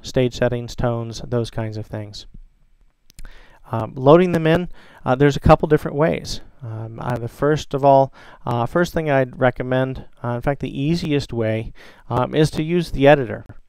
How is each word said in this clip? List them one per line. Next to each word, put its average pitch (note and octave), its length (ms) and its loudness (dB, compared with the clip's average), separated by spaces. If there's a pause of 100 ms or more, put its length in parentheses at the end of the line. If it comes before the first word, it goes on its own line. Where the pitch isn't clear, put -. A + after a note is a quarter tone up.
stage B2+ 340 -2
settings, A#2+ 400 -4
tones, A#2 500 -4
those A#2+ 240 -2
kinds A2 280 -8
of G#2+ 80 -10
things. G#2 420 -14 (1400)
Um, A2+ 240 -6
loading E3 380 6
them D#3+ 140 0
in, E3+ 220 2 (360)
uh, C3 100 2
there's C#3+ 220 4
a - 40 -6
couple D#3+ 260 6
different D3+ 280 0
ways. - 460 -2 (200)
Um, A2+ 380 -12
uh, B2 160 -4
the A#2 120 -6
first D3 460 -2
of C#3 120 0
all, C3+ 280 6 (320)
uh, A#2+ 200 -2
first F3 280 -2
thing D#3+ 160 -2
I'd C3 300 0
recommend, C3 680 -2 (180)
uh, A#2+ 60 -4
in A#2+ 120 -6
fact C#3+ 200 -2
the C3+ 200 -6
easiest D3 500 -2
way, A2 400 -2 (380)
um, B2+ 260 -2
is D3+ 160 4
to D#3+ 120 -4
use E3 280 -2
the C3+ 160 2
editor. A#2 380 2 (240)